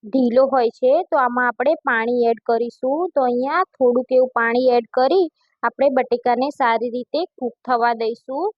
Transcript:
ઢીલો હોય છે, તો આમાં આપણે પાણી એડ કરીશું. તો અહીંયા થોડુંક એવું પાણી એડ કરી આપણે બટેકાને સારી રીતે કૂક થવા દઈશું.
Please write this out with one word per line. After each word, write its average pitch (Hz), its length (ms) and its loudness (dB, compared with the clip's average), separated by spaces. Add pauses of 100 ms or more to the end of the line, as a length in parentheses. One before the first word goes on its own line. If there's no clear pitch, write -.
(120)
ઢીલો 247 300 2 (100)
હોય 247 260 0
છે, 254 140 2 (160)
તો 320 140 -2
આમાં 247 260 0
આપણે 247 240 -2 (160)
પાણી 240 420 -2
એડ 226 80 -2 (100)
કરીશું. 240 500 -2 (160)
તો - 40 0 (100)
અહીંયા 277 460 -2
થોડુંક 247 440 0
એવું 254 200 2
પાણી 240 380 2
એડ 233 100 0 (120)
કરી 320 280 4 (400)
આપણે 240 200 0 (100)
બટેકાને 247 520 0 (120)
સારી 233 360 0
રીતે 254 240 -6 (180)
કૂક 240 160 -6 (120)
થવા 240 260 0 (100)
દઈશું. 262 440 -6 (120)